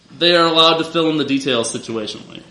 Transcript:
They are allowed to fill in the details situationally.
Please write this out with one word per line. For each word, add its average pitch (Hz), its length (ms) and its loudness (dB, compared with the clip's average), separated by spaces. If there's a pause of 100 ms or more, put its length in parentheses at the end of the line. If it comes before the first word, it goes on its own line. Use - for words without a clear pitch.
(180)
They 170 180 2
are 170 100 4
allowed 165 320 4
to 165 80 -2
fill 160 240 0
in 156 80 0
the 139 80 -2
details 127 500 -2
situationally. - 760 -10